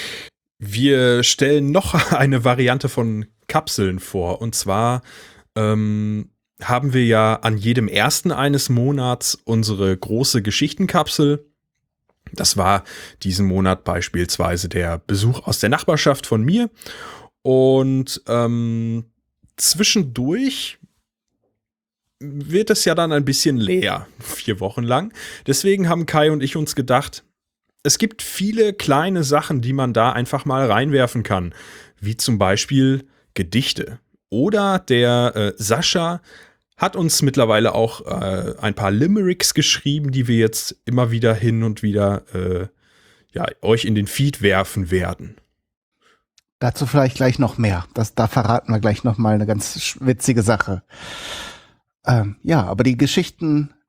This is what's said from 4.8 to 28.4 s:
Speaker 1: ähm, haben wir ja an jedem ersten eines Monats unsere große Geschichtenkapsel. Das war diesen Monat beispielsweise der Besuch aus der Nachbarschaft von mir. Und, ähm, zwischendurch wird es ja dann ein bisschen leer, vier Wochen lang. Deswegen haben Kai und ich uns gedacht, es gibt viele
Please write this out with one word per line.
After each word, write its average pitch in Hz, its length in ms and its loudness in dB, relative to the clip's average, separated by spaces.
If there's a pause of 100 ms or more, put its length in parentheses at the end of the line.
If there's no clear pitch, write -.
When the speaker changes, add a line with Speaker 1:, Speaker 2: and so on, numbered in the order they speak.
Speaker 1:
ähm, 107 760 -2 (320)
haben 127 300 -2
wir 127 120 4
ja 110 320 4
an 110 200 0
jedem 113 320 0
ersten 117 420 0
eines 139 380 0
Monats 127 760 0
unsere 104 520 0
große 113 460 -2
Geschichtenkapsel. 147 1040 0 (840)
Das - 240 -2
war 95 280 2 (380)
diesen 95 240 0
Monat 92 380 0
beispielsweise 87 840 -2
der 85 300 -2
Besuch 104 480 -2
aus - 120 -2
der 104 120 0
Nachbarschaft 151 560 0
von 110 160 0
mir. 220 280 0 (720)
Und, 131 840 2
ähm, 117 760 -2 (520)
zwischendurch 175 1200 -2 (1400)
wird 147 500 -2
es 208 140 0
ja 170 100 4
dann 165 180 0
ein 147 120 2
bisschen 135 320 2
leer, 101 500 0 (140)
vier - 400 -6
Wochen 98 240 -4
lang. 139 280 0 (340)
Deswegen 190 420 2
haben 170 180 0
Kai 151 240 2
und 151 120 0
ich 135 140 -4
uns 151 200 -4
gedacht, 131 480 -2 (580)
es - 160 2
gibt - 240 -2
viele 214 500 0